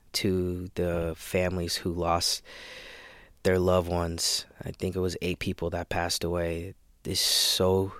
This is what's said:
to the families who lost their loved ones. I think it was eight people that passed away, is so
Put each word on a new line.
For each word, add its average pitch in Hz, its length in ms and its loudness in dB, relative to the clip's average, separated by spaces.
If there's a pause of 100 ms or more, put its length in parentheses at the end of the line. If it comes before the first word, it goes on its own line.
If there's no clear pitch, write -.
(140)
to 90 600 0
the 85 420 0
families 90 600 0
who 90 140 -2
lost 85 500 0 (1000)
their 92 160 4
loved 90 300 4
ones. 85 560 -2 (180)
I - 80 -8
think 92 240 -4
it 95 40 -2
was 90 220 0
eight 87 180 -2
people 87 320 -2
that 87 180 -4
passed 87 340 -2
away, 85 500 -2 (340)
is 92 120 -2
so 95 800 4